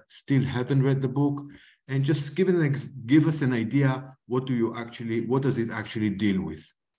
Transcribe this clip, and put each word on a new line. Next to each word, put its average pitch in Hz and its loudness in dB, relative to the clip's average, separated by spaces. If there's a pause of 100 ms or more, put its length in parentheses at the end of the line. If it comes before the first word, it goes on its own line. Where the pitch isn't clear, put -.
still - 0
haven't 131 0
read 135 2
the 135 -2
book? 143 0 (460)
And 135 -2
just 147 -2
give 185 2
an 175 2
ex-, 135 -2 (160)
give 151 6
us 156 0
an 127 2
idea, 131 0 (100)
what 127 -2
do 135 -2
you 117 0
actually, 117 -6
what 131 2
does 123 0
it 113 -2
actually 107 -2
deal 95 2
with? 78 -8 (340)